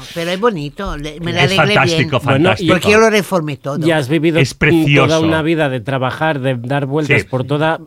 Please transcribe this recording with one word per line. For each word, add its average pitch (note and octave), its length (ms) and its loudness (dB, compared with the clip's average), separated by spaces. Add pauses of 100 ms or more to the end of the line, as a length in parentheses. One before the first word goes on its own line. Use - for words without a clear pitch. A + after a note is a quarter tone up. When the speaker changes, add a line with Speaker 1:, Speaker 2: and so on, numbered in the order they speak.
(140)
Speaker 1:
pero E3+ 160 -6
es F#3 80 -4
bonito, F#3 580 -4
le-, D3 220 -12
me E3+ 140 -6
la F3 100 0
Speaker 2:
Es F#3+ 160 2
Speaker 1:
arreglé D3 160 2
Speaker 2:
fantástico, D#3 460 2
Speaker 1:
bien. - 40 -6
Speaker 3:
Bueno, C3+ 140 2
y D3 60 2
Speaker 2:
fantástico. F#3 300 2
Speaker 1:
Porque G3+ 180 0
yo G#3+ 80 4
lo A3 100 4
reformé E3+ 460 -2
todo. D3 280 -6
Speaker 3:
Y E3 60 2
has D3+ 180 0
vivido D#3 300 0
Speaker 2:
Es C3+ 160 0
precioso. D3 540 2
Speaker 3:
toda D#3+ 120 2
una D#3+ 220 0
vida D#3 260 0
de B2+ 120 -4
trabajar, C3 580 -2
de C3 180 -2
dar C3+ 300 -4
vueltas C3+ 360 0
Speaker 2:
Sí. - 60 -14
Speaker 3:
por B2+ 160 -2
toda D#3 420 -2